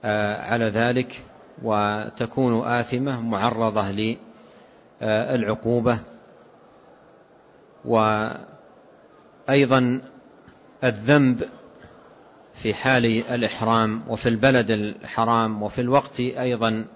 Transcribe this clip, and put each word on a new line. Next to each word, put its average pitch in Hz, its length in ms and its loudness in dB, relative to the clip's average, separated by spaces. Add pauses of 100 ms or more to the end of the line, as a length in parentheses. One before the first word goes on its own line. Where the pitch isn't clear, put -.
آه، 104 380 -2
على 117 220 -2
ذلك، 120 580 -2 (400)
وتكون 113 1040 -2
آثمة 123 540 -2
معرضة 110 960 -2 (880)
للعقوبة. 113 960 0 (3500)
وأيضًا 131 520 4 (840)
الذنب 127 640 4 (1040)
في 107 200 -4
حال 127 320 2
الإحرام 113 1000 0
وفي 113 200 -2
البلد 117 420 2
الحرام 110 920 -2
وفي 104 180 -6
الوقت 127 400 0
أيضًا 120 640 -2 (120)